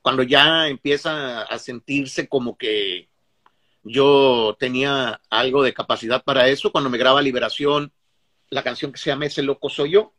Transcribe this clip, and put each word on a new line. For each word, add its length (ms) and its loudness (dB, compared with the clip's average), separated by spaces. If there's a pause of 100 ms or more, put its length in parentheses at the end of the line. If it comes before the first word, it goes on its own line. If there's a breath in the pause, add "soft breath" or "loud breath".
cuando 220 0
ya 460 4
empieza 720 -4
a 160 -8
sentirse 680 -6
como 300 -4
que 520 -4 (760)
yo 760 4
tenía 720 -4
algo 340 2
de 100 2
capacidad 500 -2
para 240 4
eso, 240 0
cuando 180 0
me 80 -4
graba 240 4
Liberación, 720 -2 (580)
la 140 -6
canción 280 -6
que 80 -20
se 100 -4
llama 180 -4
Ese 160 -4
Loco 260 -4
Soy 220 -2
Yo 260 2